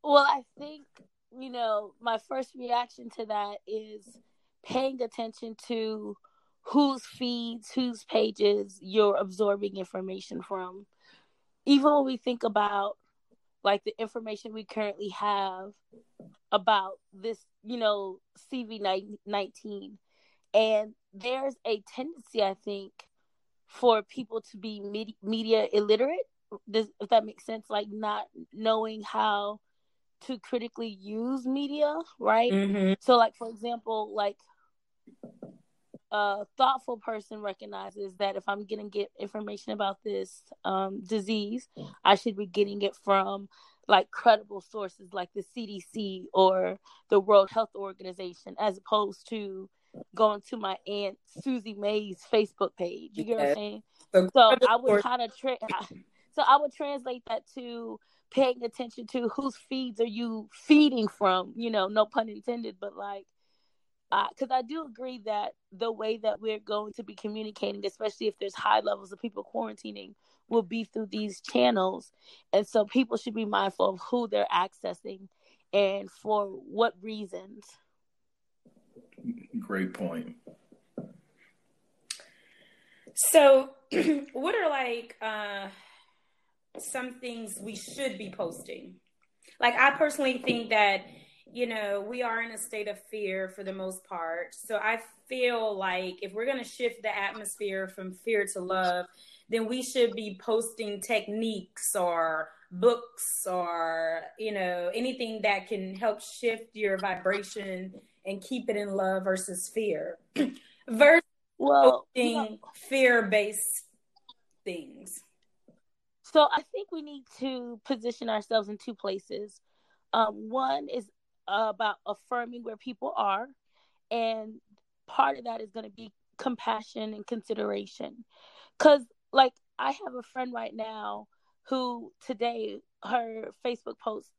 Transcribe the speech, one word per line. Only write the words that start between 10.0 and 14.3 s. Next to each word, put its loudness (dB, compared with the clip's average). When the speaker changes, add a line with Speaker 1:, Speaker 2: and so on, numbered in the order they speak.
Speaker 1:
from. -10
Even 6
when 6
we -2
think -4
about, 0
like, 2
the -6
information -8